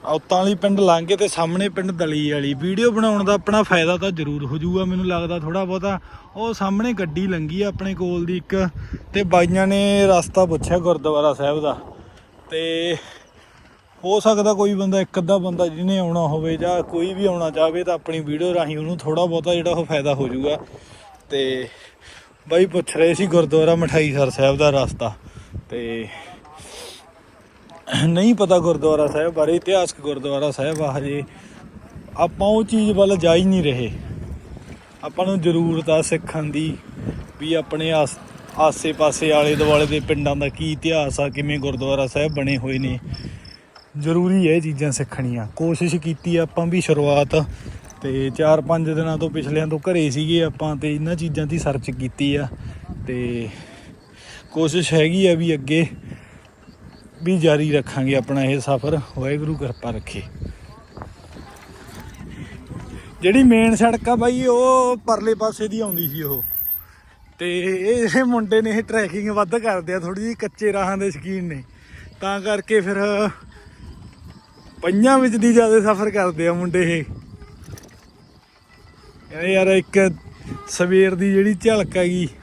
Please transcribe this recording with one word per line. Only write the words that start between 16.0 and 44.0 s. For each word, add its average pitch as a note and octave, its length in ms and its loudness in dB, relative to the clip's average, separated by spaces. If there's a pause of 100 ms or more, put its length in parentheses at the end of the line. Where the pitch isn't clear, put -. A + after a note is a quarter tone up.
ਹੋਵੇ D#3+ 300 -2
ਜਾਂ F3 280 0
ਕੋਈ F3 300 -2
ਵੀ G3 120 -2
ਆਉਣਾ E3+ 240 0
ਚਾਹਵੇ D#3+ 340 0
ਤਾਂ F3 100 0
ਆਪਣੀ E3 260 -6
ਵੀਡੀਓ D#3 340 -2
ਰਾਹੀਂ D#3 240 -2
ਉਹਨੂੰ E3 200 -6
ਥੋੜ੍ਹਾ D#3 260 0
ਬਹੁਤਾ E3 300 0
ਜਿਹੜਾ E3+ 160 0
ਉਹ E3 140 0
ਫਾਇਦਾ D3 300 0
ਹੋ C3+ 140 -2
ਜਾਊਗਾ। C3+ 300 -2 (720)
ਤੇ C3 380 -2 (800)
ਬਾਈ F3 180 4
ਪੁੱਛ E3+ 300 -2
ਰਹੇ E3 180 6
ਸੀ F#3+ 120 0
ਗੁਰਦੁਆਰਾ D#3+ 480 4
ਮਠਾਈ D#3 380 2
ਸਰ C3+ 180 2
ਸਾਹਿਬ C3+ 260 2
ਦਾ D3 140 6
ਰਸਤਾ, A#2+ 420 -2 (580)
ਤੇ A#2 380 -8 (2000)
ਨਹੀਂ F#3 280 4
ਪਤਾ F#3 240 4
ਗੁਰਦੁਆਰਾ D#3 480 2
ਸਾਹਿਬ D3+ 280 -2
ਬਾਰੇ, D#3 220 2
ਇਤਿਹਾਸਕ F3+ 440 0
ਗੁਰਦੁਆਰਾ C#3 500 -2
ਸਾਹਿਬ D3+ 320 -4
ਆ। C#3+ 160 -2
ਹਜੇ C#3+ 240 -6 (920)
ਆਪਾਂ F3 320 0
ਉਹ A3 160 2
ਚੀਜ਼ G#3+ 280 0
ਵੱਲ G3 240 4
ਜਾ E3 180 4
ਹੀ F#3 100 4
ਨਹੀਂ F#3+ 180 4
ਰਹੇ। B2+ 280 0 (1120)
ਆਪਾਂ F3+ 220 -4
ਨੂੰ F#3+ 140 0
ਜ਼ਰੂਰਤ E3 500 2
ਆ D#3 120 6
ਸਿੱਖਣ D#3+ 480 -4
ਦੀ D3 260 -2 (640)
ਵੀ D#3 140 -4
ਆਪਣੇ D#3+ 380 -2
ਆਸ-, D3+ 260 0 (400)
ਆਸੇ-ਪਾਸੇ D#3 760 2
ਆਲੇ D3 220 4
ਦੁਆਲੇ D3+ 320 4
ਦੇ D3 140 -2
ਪਿੰਡਾਂ C#3+ 360 -2
ਦਾ C#3+ 120 -2
ਕੀ D#3+ 240 -6
ਇਤਿਹਾਸ D3 480 -2
ਆ, C#3+ 80 0
ਕਿਵੇਂ C#3+ 300 -4
ਗੁਰਦੁਆਰਾ C3+ 480 -2
ਸਾਹਿਬ D3 280 -2
ਬਣੇ C#3 220 0
ਹੋਏ C3 220 -4
ਨੇ। C3 200 -2 (1000)
ਜ਼ਰੂਰੀ F3 500 2